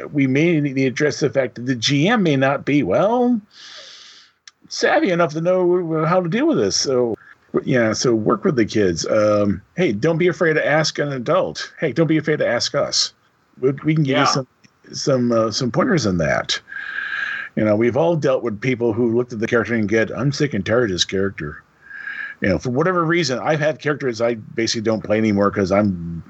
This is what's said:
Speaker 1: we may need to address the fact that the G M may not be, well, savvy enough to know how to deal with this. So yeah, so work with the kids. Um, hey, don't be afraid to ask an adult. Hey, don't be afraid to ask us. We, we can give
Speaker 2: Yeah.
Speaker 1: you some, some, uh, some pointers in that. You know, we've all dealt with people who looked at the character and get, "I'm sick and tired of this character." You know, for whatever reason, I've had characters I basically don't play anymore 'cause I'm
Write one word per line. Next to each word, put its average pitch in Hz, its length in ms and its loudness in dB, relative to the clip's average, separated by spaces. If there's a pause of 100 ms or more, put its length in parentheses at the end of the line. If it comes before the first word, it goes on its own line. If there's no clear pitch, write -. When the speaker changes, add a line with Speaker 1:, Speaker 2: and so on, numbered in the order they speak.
(140)
Speaker 1:
we 139 140 2
may 151 340 2
need 139 140 -2
to 135 100 2
address 139 340 -2
the 147 120 0
fact - 240 -2
that 120 100 -10
the 135 80 -2
G 139 340 0
M 233 140 2
may 160 140 2
not 135 280 0
be, 139 200 2
well, 214 580 2 (1300)
savvy - 420 0
enough 170 220 2
to 156 100 -6
know 175 640 0
how 185 160 2
to 170 80 -4
deal 226 160 0
with 269 140 2
this. 104 160 0
So 123 420 0 (460)
yeah, 117 300 2
so 120 200 0
work 113 300 0
with 175 120 0
the 117 100 2
kids. 90 420 0
Um, 104 540 2 (140)
hey, 175 160 2
don't 147 260 0
be 175 100 2
afraid 165 260 2
to 147 120 0
ask 151 340 0
an 147 120 -4
adult. 131 680 -2
Hey, 156 120 -2
don't 160 160 2
be 160 100 2
afraid 151 220 0
to 113 80 0
ask 117 280 -2
us. - 380 -2 (460)
We, 135 120 2 (120)
we 156 120 2
can 156 80 2
give 143 140 0
Speaker 2:
Yeah. - 40 2
Speaker 1:
you 135 60 4
some, 131 200 -2 (460)
some, 127 380 0
uh, 113 200 2
some 120 200 -4
pointers 160 340 0
in 92 140 2
that. 67 400 -2 (960)
You 107 100 0
know, 107 100 4
we've 113 220 2
all 170 180 2
dealt 131 280 0
with 107 180 -6
people 120 320 0
who 113 240 0
looked 123 160 -2
at 110 60 -8
the 110 80 -2
character 117 260 0
and 107 160 0
get, 110 260 2
"I'm 135 160 0
sick 143 220 -2
and 98 120 -4
tired 113 260 2
of 90 40 -2
this 82 100 -2
character." 95 560 -4 (800)
You - 80 0
know, - 100 0
for 135 100 -6
whatever 170 340 0
reason, 156 360 0
I've 143 200 0
had 151 200 -2
characters 131 420 -4
I 120 140 0
basically 113 480 -4
don't 110 200 0
play 107 140 0
anymore 104 340 2
'cause 95 200 0
I'm 87 580 0